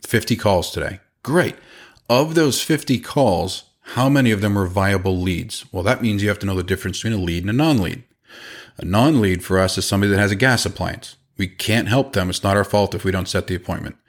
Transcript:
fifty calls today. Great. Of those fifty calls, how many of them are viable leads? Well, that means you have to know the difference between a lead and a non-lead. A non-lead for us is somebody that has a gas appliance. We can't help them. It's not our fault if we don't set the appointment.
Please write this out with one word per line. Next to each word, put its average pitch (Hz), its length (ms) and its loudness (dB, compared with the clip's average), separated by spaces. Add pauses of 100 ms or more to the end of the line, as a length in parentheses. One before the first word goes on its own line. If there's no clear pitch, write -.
fifty - 300 0
calls 98 380 0
today. 87 260 -6 (240)
Great. 156 320 0 (540)
Of 147 260 2
those 156 260 2
fifty 135 380 0
calls, 92 640 0 (320)
how 127 140 2
many 135 240 4
of 101 80 0
them 101 180 2
are 95 80 2
viable 95 540 0
leads? 87 500 -4
Well, 90 140 -6
that 120 180 0
means 104 180 0
you 104 100 0
have 101 100 -4
to 98 60 -4
know 95 100 -2
the 92 80 -2
difference 92 340 -4
between 113 140 -4
a 98 120 -2
lead 87 200 -2
and 101 60 -4
a - 20 -2
non-lead. 123 500 0 (760)
A - 80 -12
non-lead 104 600 2
for 95 160 2
us 95 180 0
is 92 80 -2
somebody 101 240 2
that 98 80 4
has 101 140 2
a 104 40 0
gas 123 300 2
appliance. - 480 -8 (240)
We 98 80 -2
can't - 400 -2
help 135 260 0
them. 92 160 -2
It's 90 140 -6
not 98 140 2
our 101 80 4
fault 101 280 0
if 87 120 -6
we 95 80 0
don't 92 160 -4
set - 180 -2
the 92 80 -4
appointment. - 400 -8 (140)